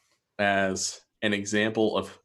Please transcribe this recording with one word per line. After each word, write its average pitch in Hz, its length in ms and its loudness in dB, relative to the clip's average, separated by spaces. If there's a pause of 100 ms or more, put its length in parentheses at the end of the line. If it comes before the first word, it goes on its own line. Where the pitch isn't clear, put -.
(380)
as 98 600 0 (200)
an 107 140 0
example 107 640 0
of, - 260 -8